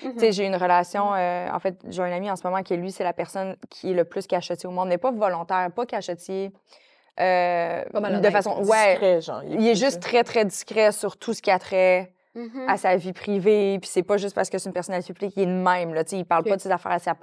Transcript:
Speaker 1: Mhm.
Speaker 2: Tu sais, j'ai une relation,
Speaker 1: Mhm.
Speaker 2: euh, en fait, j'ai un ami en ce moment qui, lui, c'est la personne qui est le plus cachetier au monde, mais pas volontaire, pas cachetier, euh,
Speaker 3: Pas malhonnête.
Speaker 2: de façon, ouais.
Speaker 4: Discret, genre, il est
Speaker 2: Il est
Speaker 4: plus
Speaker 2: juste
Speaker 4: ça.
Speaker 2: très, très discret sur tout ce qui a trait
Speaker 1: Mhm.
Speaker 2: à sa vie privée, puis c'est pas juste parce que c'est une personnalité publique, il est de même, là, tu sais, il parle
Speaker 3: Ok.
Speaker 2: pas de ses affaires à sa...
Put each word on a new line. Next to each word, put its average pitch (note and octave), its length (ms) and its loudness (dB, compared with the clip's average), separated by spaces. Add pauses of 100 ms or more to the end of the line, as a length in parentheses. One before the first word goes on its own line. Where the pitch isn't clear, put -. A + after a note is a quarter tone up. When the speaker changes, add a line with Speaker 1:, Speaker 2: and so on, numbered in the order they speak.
Speaker 1:
Mhm. B3+ 100 -8
Speaker 2:
Tu A#3 60 -10
sais, A3+ 120 6
j'ai G3 140 -2
une F#3+ 100 -2
relation, F3+ 560 2
Speaker 1:
Mhm. G3 60 0
Speaker 2:
euh, F3+ 360 -2
en F3 60 -4
fait, F#3+ 200 -4 (100)
j'ai F#3 140 -6
un F3+ 80 -2
ami F#3+ 180 -4
en F#3+ 60 -2
ce - 100 -16
moment F#3 180 -2
qui, F3+ 140 -2
lui, F3+ 140 -6
c'est F#3+ 120 -8
la E3+ 100 -2
personne F#3+ 420 -6 (140)
qui - 220 -8
est - 20 0
le E3+ 120 2
plus F#3 220 -8
cachetier F3 400 -4
au F3+ 40 -8
monde, F#3 180 -4
mais F3 80 2
pas B3+ 140 0
volontaire, F#3 600 -2
pas A#3 140 -4
cachetier, F#3+ 680 -6 (680)
euh, F3 720 0
Speaker 3:
Pas - 80 -4
malhonnête. G3 240 0
Speaker 2:
de G#3 60 6
façon, G3+ 340 0
ouais. G#3+ 280 6
Speaker 4:
Discret, F3+ 300 4
genre, B2+ 220 -8
il D3+ 100 -8
est - 20 -4
Speaker 2:
Il A3 120 4
est A#3 40 6
Speaker 4:
plus G3+ 80 4
Speaker 2:
juste C4+ 140 4
Speaker 4:
ça. F3 60 -6
Speaker 2:
très, A#3 240 2
très A3+ 220 2
discret G#3+ 460 2
sur - 260 -6
tout - 160 -6
ce - 80 -8
qui - 80 -2
a F#3 80 4
trait F#3 560 2 (220)
Speaker 1:
Mhm. A#3+ 320 -10
Speaker 2:
à A3+ 100 2
sa F#3 200 2
vie F3 160 -4
privée, G3+ 680 2
puis - 120 -14
c'est F#3 120 0
pas G3+ 140 0
juste G3 180 -4
parce F#3+ 160 -2
que F#3+ 80 -4
c'est F#3+ 100 -10
une F3 40 -12
personnalité F3+ 400 -6
publique, F#3+ 240 -8
il G3 60 2
est - 40 2
de F3+ 40 0
même, F3+ 440 0
là, D#3+ 80 0
tu - 80 -6
sais, G3 80 -6
il E3+ 60 -6
parle E3+ 180 2
Speaker 3:
Ok. A3 60 -2
Speaker 2:
pas G3 80 2
de F#3 40 -8
ses F#3+ 100 -8
affaires F3+ 200 -2
à F3 80 0
sa... E3+ 240 -4